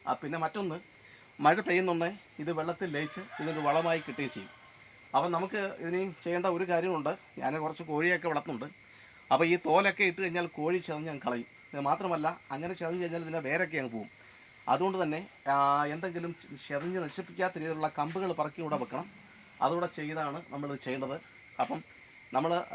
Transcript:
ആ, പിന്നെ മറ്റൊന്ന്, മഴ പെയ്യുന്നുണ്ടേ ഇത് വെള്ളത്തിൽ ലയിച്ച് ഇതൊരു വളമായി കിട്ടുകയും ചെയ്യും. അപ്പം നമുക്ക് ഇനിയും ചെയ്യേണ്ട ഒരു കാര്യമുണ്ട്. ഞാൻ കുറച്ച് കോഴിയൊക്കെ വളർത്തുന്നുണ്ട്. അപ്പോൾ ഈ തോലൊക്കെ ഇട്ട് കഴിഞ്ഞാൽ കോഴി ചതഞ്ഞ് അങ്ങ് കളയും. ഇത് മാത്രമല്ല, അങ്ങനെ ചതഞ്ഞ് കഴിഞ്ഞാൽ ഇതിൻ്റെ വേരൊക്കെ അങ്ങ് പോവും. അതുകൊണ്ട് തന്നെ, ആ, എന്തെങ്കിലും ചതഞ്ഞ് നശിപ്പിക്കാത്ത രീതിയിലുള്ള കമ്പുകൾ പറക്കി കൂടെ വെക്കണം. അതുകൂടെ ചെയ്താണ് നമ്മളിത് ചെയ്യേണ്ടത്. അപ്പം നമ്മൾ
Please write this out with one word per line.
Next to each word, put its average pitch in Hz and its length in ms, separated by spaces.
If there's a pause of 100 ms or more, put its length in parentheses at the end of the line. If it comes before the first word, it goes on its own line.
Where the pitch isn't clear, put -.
ആ, 131 140
പിന്നെ 156 220
മറ്റൊന്ന്, 180 340 (680)
മഴ 165 100 (120)
പെയ്യുന്നുണ്ടേ 175 420 (340)
ഇത് 160 160
വെള്ളത്തിൽ 165 360
ലയിച്ച് 151 280 (180)
ഇതൊരു 156 260
വളമായി 165 380
കിട്ടുകയും 135 300
ചെയ്യും. 98 180 (640)
അപ്പം 147 220
നമുക്ക് 190 260 (240)
ഇനിയും 180 260 (100)
ചെയ്യേണ്ട 175 220 (120)
ഒരു 185 140
കാര്യമുണ്ട്. 165 400 (300)
ഞാൻ 135 100 (120)
കുറച്ച് 156 260
കോഴിയൊക്കെ 170 440
വളർത്തുന്നുണ്ട്. 147 360 (640)
അപ്പോൾ 147 200
ഈ 180 40 (100)
തോലൊക്കെ 190 440
ഇട്ട് 170 100
കഴിഞ്ഞാൽ 175 260 (120)
കോഴി 170 280
ചതഞ്ഞ് 156 260
അങ്ങ് 139 120
കളയും. 120 240 (240)
ഇത് 143 160
മാത്രമല്ല, 170 500 (140)
അങ്ങനെ 165 280
ചതഞ്ഞ് 175 220
കഴിഞ്ഞാൽ 170 220
ഇതിൻ്റെ 160 240
വേരൊക്കെ 156 340
അങ്ങ് 117 140
പോവും. 104 120 (640)
അതുകൊണ്ട് 180 280
തന്നെ, 156 180 (340)
ആ, 139 40 (360)
എന്തെങ്കിലും 170 380 (380)
ചതഞ്ഞ് 165 340
നശിപ്പിക്കാത്ത 180 580
രീതിയിലുള്ള 156 260 (120)
കമ്പുകൾ 165 300 (100)
പറക്കി 151 240
കൂടെ 151 180
വെക്കണം. 131 240 (600)
അതുകൂടെ 170 220 (100)
ചെയ്താണ് 156 420 (140)
നമ്മളിത് 143 320
ചെയ്യേണ്ടത്. 131 300 (460)
അപ്പം 156 180 (560)
നമ്മൾ 156 160 (240)